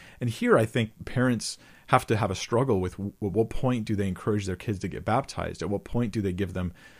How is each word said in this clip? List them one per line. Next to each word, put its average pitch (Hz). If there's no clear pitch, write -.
and 120
here 226
I 113
think -
parents 123
have -
to 113
have 104
a 95
struggle 117
with 92
w-, 98
at 101
what 110
point 123
do 107
they 98
encourage 101
their 95
kids 101
to 98
get -
baptized? 104
At 82
what 101
point 120
do 113
they 95
give 90
them 90